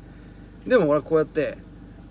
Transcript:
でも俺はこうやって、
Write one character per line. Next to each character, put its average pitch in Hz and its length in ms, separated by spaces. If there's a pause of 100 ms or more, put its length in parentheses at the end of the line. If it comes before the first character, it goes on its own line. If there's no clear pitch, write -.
(680)
で 254 120
も 180 100
俺 143 60
は 151 80
こ - 140
う - 20
や 156 60
っ - 20
て、 131 320 (520)